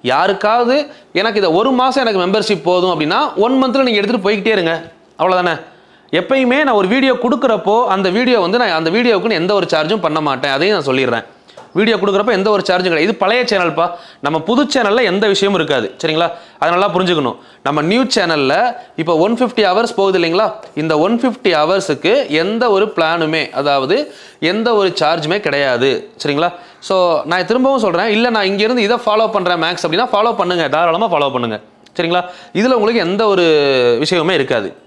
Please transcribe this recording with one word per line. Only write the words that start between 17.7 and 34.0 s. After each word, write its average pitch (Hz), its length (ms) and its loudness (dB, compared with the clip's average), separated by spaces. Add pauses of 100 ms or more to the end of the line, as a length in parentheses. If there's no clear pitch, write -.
நியூ 214 220 2
சேனல்ல 175 720 0 (200)
இப்போ 160 220 0
ஒன் 202 160 2
ஃபிஃப்டி 233 260 -2
ஹவர்ஸ் 214 360 2
போகுது 190 240 2
இல்லைங்களா? 175 340 0 (220)
இந்த 156 240 0
ஒன் 220 200 2
ஃபிஃப்டி 240 280 -2
ஹவர்ஸுக்கு 170 800 0
எந்த 208 420 0
ஒரு 202 260 2
பிளானுமே, 160 540 0
அதாவது 143 680 -2 (240)
எந்த 220 340 0
ஒரு 196 260 2
சார்ஜுமே 160 400 0
கிடையாது. 135 720 0 (140)
சரிங்களா? 151 280 -2 (260)
So, 180 460 0
நான் 175 200 -2
திரும்பவும் 254 340 0
சொல்றேன், 190 280 0
"இல்ல, 226 220 0
நான் 214 160 0
இங்க 196 180 0
இருந்து 240 180 0
இதை 220 240 2
ஃபாலோ 214 260 0
பண்றேன் 175 320 -2
மேக்ஸ்" 175 240 -2
அப்படின்னா, 202 260 0
ஃபாலோ 214 220 0
பண்ணுங்க, 175 340 -2
தாராளமா 170 420 0
ஃபாலோ 143 200 0
பண்ணுங்க. 120 300 -4 (360)
சரிங்களா? 175 280 0 (280)
இதுல 233 180 0
உங்களுக்கு 226 300 2
எந்த 202 240 0
ஒரு 190 180 2 (580)